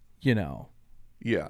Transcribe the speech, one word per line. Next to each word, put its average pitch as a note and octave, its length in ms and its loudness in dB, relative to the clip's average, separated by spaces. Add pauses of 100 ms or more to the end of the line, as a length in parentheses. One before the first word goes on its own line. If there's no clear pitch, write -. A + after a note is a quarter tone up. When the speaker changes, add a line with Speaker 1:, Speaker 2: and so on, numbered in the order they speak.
(220)
Speaker 1:
you B2+ 140 4
know. D2 340 -4 (520)
Speaker 2:
Yeah. F#2+ 280 0